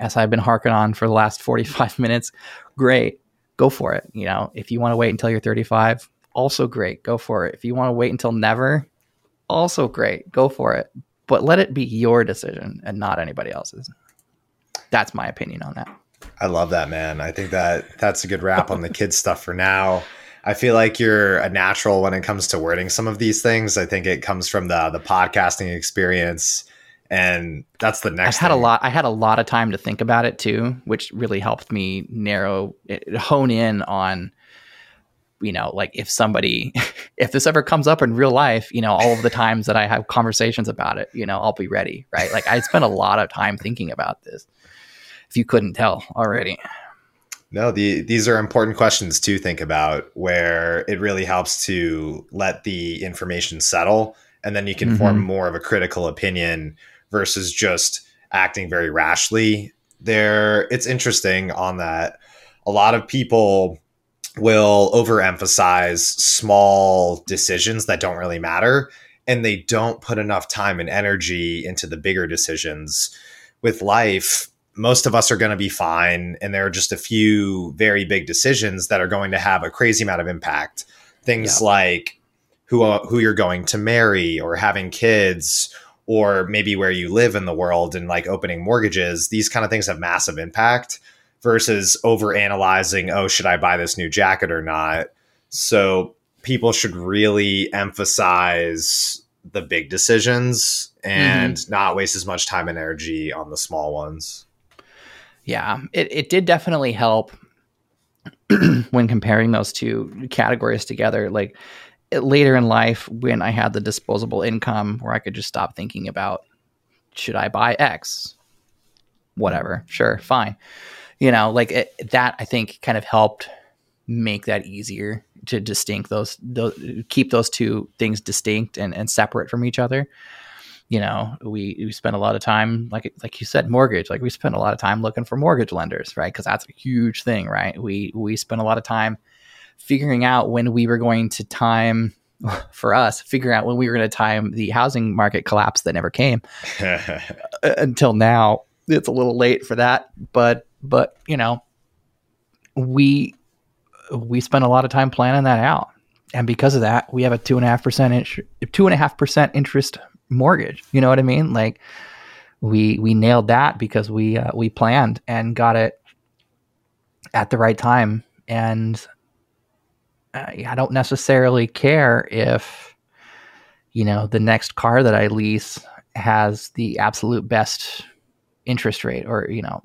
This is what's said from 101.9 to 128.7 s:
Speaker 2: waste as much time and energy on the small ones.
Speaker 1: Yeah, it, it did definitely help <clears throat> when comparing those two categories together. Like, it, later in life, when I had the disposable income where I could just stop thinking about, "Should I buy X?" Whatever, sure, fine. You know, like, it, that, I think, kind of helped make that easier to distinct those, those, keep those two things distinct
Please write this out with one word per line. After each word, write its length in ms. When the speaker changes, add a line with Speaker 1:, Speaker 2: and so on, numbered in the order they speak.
Speaker 2:
waste 200
as 100
much 220
time 200
and 100
energy 540
on 200
the 60
small 360
ones. 520
Speaker 1:
Yeah, 380
it, 180
it 180
did 160
definitely 480
help 380
<clears throat> 420
when 160
comparing 440
those 200
two 580
categories 560
together. 440
Like, 260
it, 100
later 340
in 120
life, 420
when 320
I 100
had 220
the 80
disposable 600
income 600
where 120
I 60
could 160
just 120
stop 280
thinking 320
about, 360
"Should 200
I 140
buy 300
X?" 560
Whatever, 520
sure, 320
fine. 360
You 120
know, 200
like, 200
it, 220
that, 280
I 60
think, 360
kind 160
of 60
helped 460
make 380
that 200
easier 600
to 120
distinct 500
those, 320
those, 360
keep 220
those 180
two 400
things 220
distinct 560